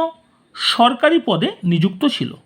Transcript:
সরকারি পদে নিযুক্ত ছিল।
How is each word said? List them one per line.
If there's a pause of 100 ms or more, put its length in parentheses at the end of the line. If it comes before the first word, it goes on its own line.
(540)
সরকারি (100)
পদে (220)
নিযুক্ত (140)
ছিল। (160)